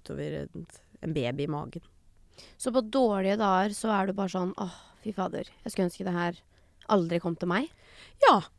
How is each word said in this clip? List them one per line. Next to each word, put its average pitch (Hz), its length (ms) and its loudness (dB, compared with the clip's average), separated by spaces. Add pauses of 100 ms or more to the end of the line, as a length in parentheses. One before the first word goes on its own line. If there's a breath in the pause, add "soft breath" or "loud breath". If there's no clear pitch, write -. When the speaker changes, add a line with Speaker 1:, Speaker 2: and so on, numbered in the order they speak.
Speaker 1:
utover 147 400 -8
en, - 240 -12 (340)
en 160 120 -4
baby 139 300 -2
i 143 40 -2
magen. 151 340 -8 (760 loud breath)
Speaker 2:
Så - 140 -4
på 247 120 2
dårlige 208 540 2
dager 202 360 2
så 220 200 -4
er 196 140 2
du 190 60 -2
bare 196 160 -2
sånn, 185 280 -2
«Åh, 175 200 -8 (240 loud breath)
fy 214 120 -6
fader, - 320 -4 (180)
jeg 226 80 -8
skulle 180 180 0
ønske 190 160 -8
det 185 80 -2
her 175 240 -2 (520 soft breath)
aldri 170 300 2
kom 170 160 -2
til 175 140 -4
meg»? 226 220 0 (500 loud breath)
Speaker 1:
Ja, 311 200 8 (180)